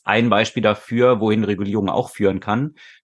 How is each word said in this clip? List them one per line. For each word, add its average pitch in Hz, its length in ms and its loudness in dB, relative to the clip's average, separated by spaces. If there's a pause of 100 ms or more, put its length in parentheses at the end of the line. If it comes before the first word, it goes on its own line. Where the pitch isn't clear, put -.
ein 113 240 2
Beispiel 110 340 2
dafür, 117 560 2
wohin 107 240 0
Regulierung 101 460 -2
auch - 200 -2
führen 95 300 -2
kann, 120 360 -4 (280)